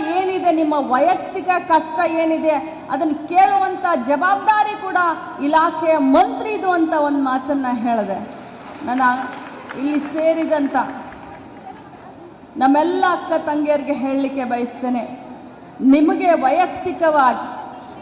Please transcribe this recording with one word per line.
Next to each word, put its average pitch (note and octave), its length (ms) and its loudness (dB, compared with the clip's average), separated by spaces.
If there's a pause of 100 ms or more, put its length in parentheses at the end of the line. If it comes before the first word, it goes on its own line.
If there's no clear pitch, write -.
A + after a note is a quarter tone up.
(180)
ಏನಿದೆ, F#4 340 2
ನಿಮ್ಮ D#4 220 2
ವೈಯಕ್ತಿಕ D4 760 0 (180)
ಕಷ್ಟ D#4+ 400 2
ಏನಿದೆ, D#4+ 760 0 (100)
ಅದನ್ನ D4 200 0 (180)
ಕೇಳುವಂಥ F#4+ 560 2 (220)
ಜವಾಬ್ದಾರಿ G4+ 760 2
ಕೂಡ F#4+ 160 -2 (460)
ಇಲಾಖೆಯ D#4+ 540 2
ಮಂತ್ರಿದು F4+ 760 2
ಅಂತ E4 220 2
ಒಂದು C#4+ 300 2
ಮಾತನ್ನ C4 480 -2
ಹೇಳಿದೆ. A3 580 -2 (560)
ನಾನು B3+ 220 2 (720)
ಇಲ್ಲಿ D4 200 0
ಸೇರಿದಂಥ D4+ 760 0 (1800)
ನಮ್ಮೆಲ್ಲ D#4 540 4
ಅಕ್ಕ E4 200 -4 (160)
ತಂಗಿಯರಿಗೆ D4 460 0
ಹೇಳಲಿಕ್ಕೆ C4+ 500 -2
ಬಯಸ್ತೇನೆ, B3 840 -4 (560)
ನಿಮಗೆ D#4 520 4
ವೈಯಕ್ತಿಕವಾಗಿ, D4+ 1120 2 (560)